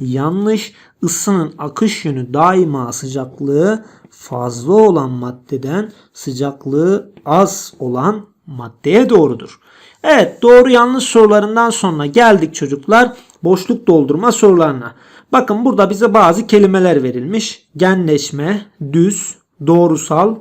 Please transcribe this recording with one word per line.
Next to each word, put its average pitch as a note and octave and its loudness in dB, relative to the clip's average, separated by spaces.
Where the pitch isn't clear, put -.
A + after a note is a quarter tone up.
Yanlış. E3+ -4
Isının E3+ -4
akış F3+ -6
yönü C3 -6
daima D3+ 0
sıcaklığı C#3 -4
fazla B2 -8
olan F#3 2
maddeden C3 -8
sıcaklığı C#3+ -4
az F3+ -2
olan C#3 -4
maddeye D3 -2
doğrudur. D3 0
Evet, C#4+ 2
doğru B3 8
yanlış B3 2
sorularından A3 2
sonra E3 -4
geldik E3+ 2
çocuklar G3 0
boşluk F#3 -2
doldurma E3 2
sorularına. D#3 0
Bakın G#3 -2
burada G3+ 2
bize G#3 0
bazı G3+ 2
kelimeler F#3 2
verilmiş. B2+ -8
Genleşme, E3+ -2
düz, E3+ -2
doğrusal, E3+ 0